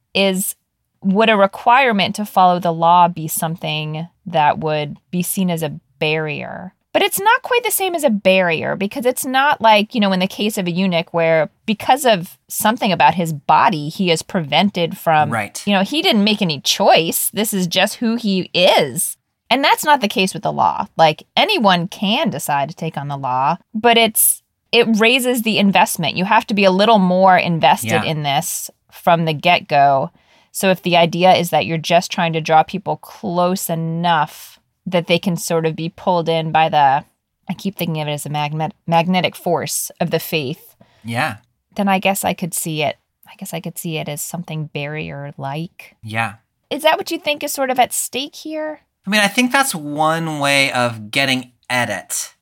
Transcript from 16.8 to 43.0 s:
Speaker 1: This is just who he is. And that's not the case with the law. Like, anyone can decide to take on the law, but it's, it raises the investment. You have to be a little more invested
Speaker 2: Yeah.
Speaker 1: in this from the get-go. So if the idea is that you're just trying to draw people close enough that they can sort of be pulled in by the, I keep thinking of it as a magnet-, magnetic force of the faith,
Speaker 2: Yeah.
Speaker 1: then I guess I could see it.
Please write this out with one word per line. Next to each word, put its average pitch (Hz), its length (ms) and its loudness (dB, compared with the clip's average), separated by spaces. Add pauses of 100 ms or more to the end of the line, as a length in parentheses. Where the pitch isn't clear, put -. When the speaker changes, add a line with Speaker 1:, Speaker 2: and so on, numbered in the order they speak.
Speaker 1:
This 208 180 -4
is 185 140 0
just 185 300 0
who 233 200 -2
he 196 380 -2
is. 175 640 2 (320)
And 262 140 2
that's 403 200 2
not 294 160 4
the 302 80 -2
case 190 260 -2
with - 80 -10
the 151 100 -2
law. 143 340 0 (100)
Like, 156 260 2 (140)
anyone 220 520 2
can 226 420 -2
decide 143 380 -4
to 170 60 -14
take 160 220 -8
on 143 120 -8
the 143 80 -8
law, 135 400 -2 (180)
but 233 220 4
it's, - 460 0 (300)
it 233 140 4 (120)
raises 247 440 2
the 220 160 0
investment. 190 580 2
You 175 80 -2
have 220 240 2
to 202 60 -4
be 202 100 2
a 185 60 6
little 208 280 4
more 185 400 4
invested 160 520 0
Speaker 2:
Yeah. 110 140 0
Speaker 1:
in 151 200 -4
this 143 460 -4 (200)
from 170 340 2
the 160 80 0
get-go. 143 800 2 (400)
So 196 200 0
if 185 120 0
the 175 140 2
idea 170 380 4
is 165 160 0
that 151 160 2
you're 165 120 -4
just 170 320 0
trying 170 220 -2
to 160 80 -2
draw 160 240 4
people 156 320 -6
close 180 760 -4
enough 165 880 -2 (280)
that 175 200 0
they 202 120 2
can 175 180 -2
sort 165 300 -2
of 156 100 -2
be 165 140 -8
pulled 170 380 -2
in 160 220 -2
by 156 180 2
the, 143 360 2 (440)
I 185 60 -8
keep - 220 -8
thinking 165 240 -4
of 147 80 -6
it 147 40 -4
as 147 140 -8
a 143 40 -8
magnet-, 151 440 -4 (120)
magnetic 170 500 0
force - 540 -4 (100)
of 170 100 -2
the 160 80 0
faith, 156 560 -6 (300)
Speaker 2:
Yeah. 117 320 -4 (400)
Speaker 1:
then 202 120 0
I 190 120 2
guess 196 240 -2
I 185 100 0
could 170 200 -8
see 156 280 -4
it. 143 140 -2 (320)